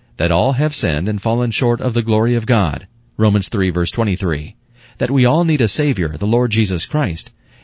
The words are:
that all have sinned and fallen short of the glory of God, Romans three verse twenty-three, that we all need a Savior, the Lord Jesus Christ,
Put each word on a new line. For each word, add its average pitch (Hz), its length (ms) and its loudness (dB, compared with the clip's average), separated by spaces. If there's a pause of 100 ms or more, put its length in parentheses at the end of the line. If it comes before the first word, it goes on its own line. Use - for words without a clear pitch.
(180)
that 85 140 0
all 104 220 2
have 147 200 0
sinned 82 340 -2
and 104 140 -2
fallen 117 300 0
short 120 280 0
of 123 140 -2
the 120 80 0
glory 113 320 2
of 113 140 -2
God, 101 400 0 (280)
Romans 104 340 2
three 95 200 0
verse 85 220 0
twenty-three, 90 640 -2 (420)
that 135 140 -2
we 131 140 4
all 151 180 4
need 156 180 0
a 110 60 4
Savior, 92 500 -2
the 95 80 -4
Lord 120 240 2
Jesus 98 380 0
Christ, 117 440 -4 (320)